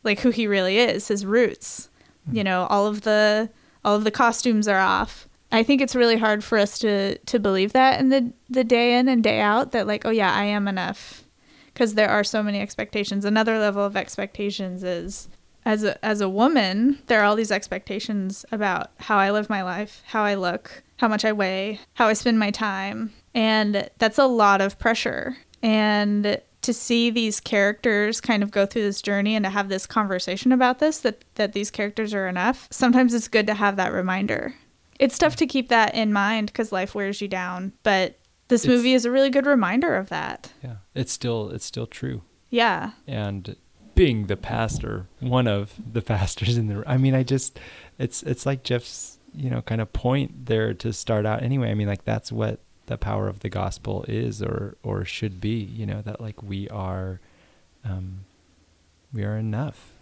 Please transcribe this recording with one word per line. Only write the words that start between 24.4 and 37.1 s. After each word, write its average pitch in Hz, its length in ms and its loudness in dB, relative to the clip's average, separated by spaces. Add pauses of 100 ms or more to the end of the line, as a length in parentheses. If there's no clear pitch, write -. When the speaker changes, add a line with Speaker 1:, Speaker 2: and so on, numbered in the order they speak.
Speaker 1:
of 196 180 0
pressure. - 600 -2 (240)
And 208 760 2 (220)
to 240 140 -2
see 233 340 2
these 226 320 0
characters 208 800 0
kind 208 220 0
of 208 80 -2
go 196 160 2
through 214 160 -2
this 202 180 -2
journey 202 340 0
and 214 120 0
to 190 40 -2
have 196 200 -2
this 190 160 -4
conversation 196 680 0
about 254 280 4
this, 302 200 2
that, - 240 -4 (120)
that 208 180 -2
these 208 160 -4
characters 208 420 -4
are 190 160 -2
enough, 185 420 -2
sometimes 247 440 4
it's 226 140 -2
good 214 180 2
to 214 80 0
have 202 220 0
that 185 160 0
reminder. 190 600 -4 (460)
It's 269 160 4
tough 302 200 2
to 311 100 2
keep 254 240 -4
that 220 240 4
in 214 180 0
mind 208 400 0
'cause 220 200 -4
life 190 220 -4
wears 202 280 -4